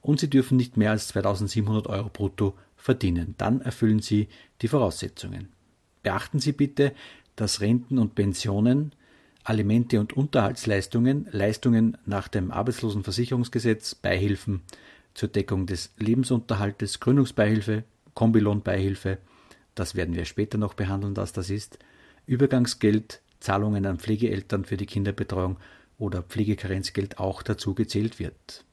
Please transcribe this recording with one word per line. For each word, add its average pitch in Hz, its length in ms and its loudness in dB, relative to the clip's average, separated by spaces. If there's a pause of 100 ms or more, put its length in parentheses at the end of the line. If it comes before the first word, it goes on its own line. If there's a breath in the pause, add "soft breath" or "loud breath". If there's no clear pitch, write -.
Und 147 200 2
sie 156 100 0
dürfen 135 260 4
nicht 123 200 2
mehr 107 160 4
als 107 160 -2
zweitausendsiebenhundert 104 800 0
Euro 101 200 -4
brutto 101 480 -2 (200 soft breath)
verdienen. 98 600 0
Dann 131 240 0
erfüllen 110 400 2
sie 104 280 0 (340 loud breath)
die 117 60 0
Voraussetzungen. 98 800 -2 (560)
Beachten 101 340 -2
Sie 143 140 -2
bitte, 139 420 0 (400 loud breath)
dass - 260 -4
Renten 120 380 2
und 107 160 0
Pensionen, 107 760 0 (520 soft breath)
Alimente 110 540 2
und 107 140 0
Unterhaltsleistungen, 120 1160 0
Leistungen 110 760 2
nach 101 240 -4
dem 92 220 -2
Arbeitslosenversicherungsgesetz, 113 1400 -2
Beihilfen 95 680 -2 (540 loud breath)
zur - 160 -4
Deckung 95 340 -2
des 90 320 -8
Lebensunterhaltes, 110 1040 0
Gründungsbeihilfe, 110 840 2 (280)
Kombilohnbeihilfe, 101 1040 2 (580 soft breath)
das - 200 -4
werden 85 200 -2
wir 85 120 -4
später - 320 -2
noch 104 160 -2
behandeln, 98 420 -2
was 95 160 -4
das 90 160 -6
ist, 101 300 -6 (480 soft breath)
Übergangsgeld, 120 960 2 (180)
Zahlungen 101 460 0
an 92 140 -4
Pflegeeltern 101 680 -2
für - 100 -4
die 98 100 -4
Kinderbetreuung 98 680 -2 (420 loud breath)
oder 95 240 -4
Pflegekarenzgeld 98 960 -4
auch 95 240 -4
dazu 101 320 -4
gezählt 110 440 -2
wird. - 540 -12